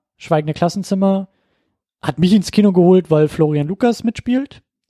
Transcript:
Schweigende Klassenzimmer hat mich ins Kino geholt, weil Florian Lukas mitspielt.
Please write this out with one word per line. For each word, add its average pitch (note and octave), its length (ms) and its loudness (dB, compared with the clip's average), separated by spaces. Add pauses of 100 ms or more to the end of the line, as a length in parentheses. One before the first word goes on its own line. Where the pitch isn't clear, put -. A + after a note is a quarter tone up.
(160)
Schweigende D#3 380 -4
Klassenzimmer F#3+ 720 -2 (720)
hat - 180 -6
mich F3+ 140 2
ins G3+ 180 0
Kino G#3 220 2
geholt, F3+ 380 4
weil D#3 180 2
Florian D3+ 400 -2
Lukas A#3 340 -2
mitspielt. B3 600 -6 (280)